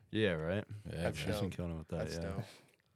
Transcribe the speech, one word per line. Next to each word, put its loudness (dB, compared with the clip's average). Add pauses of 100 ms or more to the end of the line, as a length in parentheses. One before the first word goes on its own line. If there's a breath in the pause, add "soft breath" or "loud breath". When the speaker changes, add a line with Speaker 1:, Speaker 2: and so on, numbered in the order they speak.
(100)
Speaker 1:
yeah, 4
right? 2 (200)
Speaker 2:
Yeah, -4
Speaker 3:
That's 2
Speaker 1:
She's -2
Speaker 2:
bro. 2
Speaker 1:
been 2
Speaker 3:
dope. -6
Speaker 1:
killing -2
it -4
with -10
that, -2 (100)
Speaker 3:
That's -4
Speaker 1:
yeah. -2
Speaker 3:
dope. -2 (520 loud breath)